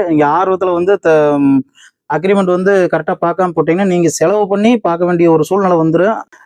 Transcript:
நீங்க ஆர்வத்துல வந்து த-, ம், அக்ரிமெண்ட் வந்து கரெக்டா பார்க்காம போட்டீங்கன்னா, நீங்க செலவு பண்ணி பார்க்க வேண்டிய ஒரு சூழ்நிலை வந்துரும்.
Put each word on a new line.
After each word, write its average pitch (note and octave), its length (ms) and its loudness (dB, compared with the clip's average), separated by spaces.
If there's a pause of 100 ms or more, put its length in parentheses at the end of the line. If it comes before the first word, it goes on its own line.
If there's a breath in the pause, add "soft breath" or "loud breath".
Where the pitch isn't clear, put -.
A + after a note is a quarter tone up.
நீங்க D3+ 240 2
ஆர்வத்துல F#3 420 0
வந்து F3 280 0
த-, E3 120 0 (260)
ம், C#3 220 2 (500 soft breath)
அக்ரிமெண்ட் F#3 400 0
வந்து F3+ 220 0 (140)
கரெக்டா D#3+ 320 -4
பார்க்காம F3 360 -2
போட்டீங்கன்னா, E3+ 380 0
நீங்க E3+ 180 0
செலவு G3+ 360 0
பண்ணி G3+ 340 0
பார்க்க F3 300 -2
வேண்டிய E3+ 200 2
ஒரு D#3 140 2
சூழ்நிலை F#3 340 0
வந்துரும். E3 400 0 (280 loud breath)